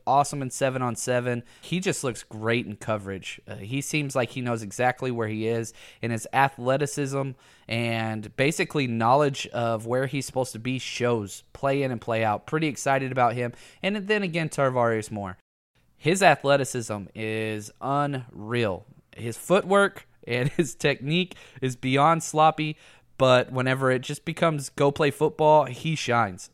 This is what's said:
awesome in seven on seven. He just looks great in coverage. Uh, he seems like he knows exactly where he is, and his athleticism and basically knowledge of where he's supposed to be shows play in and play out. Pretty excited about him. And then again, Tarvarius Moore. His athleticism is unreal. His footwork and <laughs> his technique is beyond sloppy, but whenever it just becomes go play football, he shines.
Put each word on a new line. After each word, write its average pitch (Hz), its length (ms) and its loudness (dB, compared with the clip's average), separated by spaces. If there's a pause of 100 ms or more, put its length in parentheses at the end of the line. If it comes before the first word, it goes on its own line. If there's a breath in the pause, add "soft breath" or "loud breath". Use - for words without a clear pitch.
awesome 143 360 2
in 127 80 -6
seven 131 320 0
on 120 140 -2
seven. 123 460 -2 (200 soft breath)
He 175 180 -2
just 185 240 -2
looks 120 200 -4
great 113 420 -2
in 101 100 -10
coverage. 98 720 -6
Uh, 101 80 -12
he 120 240 -6
seems 143 340 -4
like 123 160 0
he 131 120 -8
knows 120 200 -2
exactly 123 480 -2
where 117 180 -2
he 110 200 -4
is, 117 240 -2 (300 loud breath)
and 117 100 -2
his 113 220 -6
athleticism 135 960 0 (380 soft breath)
and 113 680 -4
basically 143 500 0
knowledge 123 600 4
of 113 400 -2
where 127 180 0
he's 135 220 -4
supposed 127 260 -4
to 113 60 -10
be 127 200 -4
shows 120 640 -2 (120)
play 139 280 0
in 131 80 0
and 117 120 -6
play 113 200 0
out. 107 240 0
Pretty 156 200 0
excited 135 460 -2
about 123 200 4
him. 120 220 -4 (280 loud breath)
And 202 140 -2
then 208 260 0
again, 165 280 -2
Tarvarius 120 600 2
Moore. 101 280 -8 (580)
His 185 260 2
athleticism 135 840 2 (100)
is 110 560 -4 (100)
unreal. 120 1040 -2 (320)
His 113 220 -8
footwork 196 680 2 (200)
and 123 220 0
<laughs> - 100 -4
his 165 160 0
technique 151 600 0 (280 loud breath)
is 131 140 -2
beyond 143 460 4
sloppy, 156 540 2 (420 soft breath)
but 127 340 6
whenever 131 400 2
it 127 80 2
just 143 240 -10
becomes 160 460 0
go 143 200 4
play 143 220 2
football, 151 540 4
he 131 280 -4
shines. 113 600 0